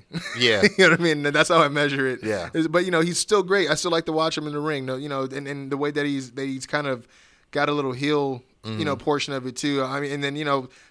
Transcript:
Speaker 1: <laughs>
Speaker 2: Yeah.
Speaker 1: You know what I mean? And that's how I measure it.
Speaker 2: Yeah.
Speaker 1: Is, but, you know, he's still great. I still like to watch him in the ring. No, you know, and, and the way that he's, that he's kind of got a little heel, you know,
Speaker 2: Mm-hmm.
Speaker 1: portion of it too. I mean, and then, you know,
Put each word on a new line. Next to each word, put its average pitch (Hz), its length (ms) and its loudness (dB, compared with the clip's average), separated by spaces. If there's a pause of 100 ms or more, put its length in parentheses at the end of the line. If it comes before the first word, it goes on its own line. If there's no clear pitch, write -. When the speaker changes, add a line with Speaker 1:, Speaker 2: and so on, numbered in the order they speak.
(120)
Speaker 1:
<laughs> - 260 -8
Speaker 2:
Yeah. 113 260 4
Speaker 1:
You 104 60 8 (160)
know 180 60 10
what 170 80 4
I 175 40 -2
mean? 151 220 0
And 147 100 0
that's 156 140 4
how 165 120 6
I 147 80 4
measure 143 380 0
it. 123 160 -2
Speaker 2:
Yeah. 101 300 -2
Speaker 1:
Is, 160 140 2
but, 175 180 2
you 185 60 -4
know, 165 100 4
he's 175 160 0
still 208 260 2
great. 180 260 2
I 156 60 2
still 175 160 -2
like 165 140 0
to 160 60 -4
watch 160 260 0
him 151 100 -6
in 147 60 -8
the 147 60 -4
ring. 147 260 -4
No, 131 100 -4
you 143 140 -8
know, 139 140 -4
and, 135 240 -8
and 139 240 -8
the 139 60 -4
way 147 140 -2
that 147 140 -2
he's, 135 260 -4
that 135 140 -8
he's 135 220 -8
kind 147 200 -2
of 120 200 -6 (440)
got 147 180 0
a - 20 0
little 143 220 -2
heel, 139 480 -2 (240)
you 110 180 -4
know, 143 120 -2
Speaker 2:
Mm-hmm. - 80 -12
Speaker 1:
portion 147 300 0
of 131 120 -6
it 127 100 -8
too. 143 280 0
I 131 160 -4
mean, 143 120 -6
and 143 120 -6
then, 139 120 -4
you 156 80 -6
know, 139 260 -2 (220)